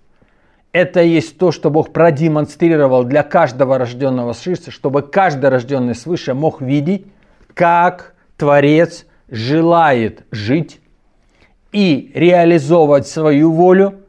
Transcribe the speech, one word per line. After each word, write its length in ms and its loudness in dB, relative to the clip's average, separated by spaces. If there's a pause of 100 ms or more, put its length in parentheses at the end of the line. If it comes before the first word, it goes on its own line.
(720)
Это 280 2
есть 360 0
то, 140 0
что 180 -4
Бог 220 -2
продемонстрировал 1120 0
для 200 -2
каждого 540 0
рождённого 540 -4
свыше, 400 -10
чтобы 300 -4
каждый 480 -2
рождённый 460 -2
свыше 380 -8
мог 280 -4
видеть, 460 -4 (460)
как 600 -2 (220)
Творец 680 0 (240)
желает 1000 0
жить 480 -6 (920)
и 400 -2
реализовывать 960 2
свою 440 2
волю 580 2